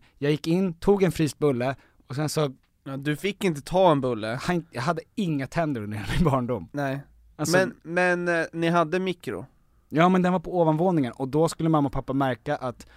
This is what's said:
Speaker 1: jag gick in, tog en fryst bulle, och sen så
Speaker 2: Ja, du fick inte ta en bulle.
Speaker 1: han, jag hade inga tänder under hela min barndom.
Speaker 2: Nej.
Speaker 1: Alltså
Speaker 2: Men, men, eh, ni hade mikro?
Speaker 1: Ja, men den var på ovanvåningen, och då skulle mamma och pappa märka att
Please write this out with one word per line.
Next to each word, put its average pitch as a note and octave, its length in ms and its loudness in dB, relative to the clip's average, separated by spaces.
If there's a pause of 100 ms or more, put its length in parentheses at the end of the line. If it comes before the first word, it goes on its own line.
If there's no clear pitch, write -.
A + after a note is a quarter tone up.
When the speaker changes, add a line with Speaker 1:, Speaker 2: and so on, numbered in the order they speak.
(180)
Speaker 1:
jag C#3+ 140 0
gick D3+ 160 -2
in, F3+ 260 0
tog G3 300 2
en E3+ 80 4
fryst D#3 280 -2
bulle, C3 360 0 (320)
och B2+ 80 -12
sen D3+ 140 -2
så D3 240 -2 (300)
Speaker 2:
Ja, C3+ 140 -10
du C#3+ 180 -2
fick G3+ 280 -4
inte D#3+ 180 -2
ta F3+ 300 4
en C#3+ 100 2
bulle. A#2+ 400 -4
Speaker 1:
han, F3 300 -2
jag A#2+ 100 -6
hade D#3+ 200 -2 (140)
inga D3+ 320 -2
tänder D3+ 360 -4
under G#2 140 -8
hela G2+ 180 -8
min E3 160 2
barndom. A#2+ 400 -2
Speaker 2:
Nej. C#3 280 -4 (360)
Speaker 1:
Alltså D#3 220 0
Speaker 2:
Men, F#3 260 0
men, F3 440 0 (140)
eh, D3+ 120 -2
ni E3 160 0
hade E3+ 300 2
mikro? C3 460 -6 (440)
Speaker 1:
Ja, E3 200 4
men F#3 120 4
den F3+ 120 2
var F#3 60 0
på F3 200 -2
ovanvåningen, D#3 540 2
och C3+ 140 -6
då D#3 220 2
skulle E3 200 -2
mamma D3 180 2
och - 60 -6
pappa C3+ 200 -6
märka C#3 420 -2
att B2+ 420 -10